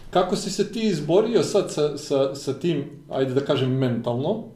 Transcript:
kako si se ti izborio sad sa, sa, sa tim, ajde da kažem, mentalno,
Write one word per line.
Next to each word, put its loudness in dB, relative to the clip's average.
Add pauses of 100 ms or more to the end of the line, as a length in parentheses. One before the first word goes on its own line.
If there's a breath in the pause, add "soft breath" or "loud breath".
(100)
kako 2
si -6
se -2
ti -4
izborio 2
sad 0
sa, 0
sa, 0
sa -4
tim, -2 (260)
ajde 0
da 2
kažem, 0
mentalno, 0 (100)